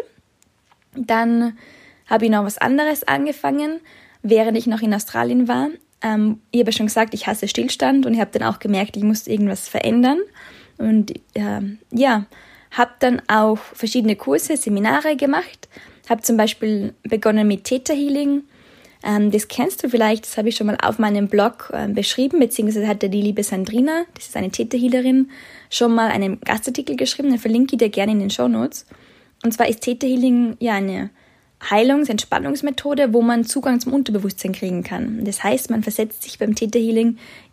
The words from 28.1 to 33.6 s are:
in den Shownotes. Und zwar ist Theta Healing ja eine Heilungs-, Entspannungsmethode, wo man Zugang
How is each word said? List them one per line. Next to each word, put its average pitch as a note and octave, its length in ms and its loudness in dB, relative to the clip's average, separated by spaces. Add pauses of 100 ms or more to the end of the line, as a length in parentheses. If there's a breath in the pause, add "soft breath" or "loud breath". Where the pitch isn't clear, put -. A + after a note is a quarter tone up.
in G#3 60 2
den G3 100 -2
Shownotes. A#3+ 560 -2 (580 soft breath)
Und A#3 100 0
zwar A#3 140 2
ist A3+ 140 -2
Theta B3 260 -2
Healing A#3+ 520 2
ja A3+ 160 0
eine G3 340 -4 (600 soft breath)
Heilungs-, B3+ 400 4
Entspannungsmethode, C#4 1040 -2
wo A#3+ 80 6
man A#3 220 2
Zugang B3 380 0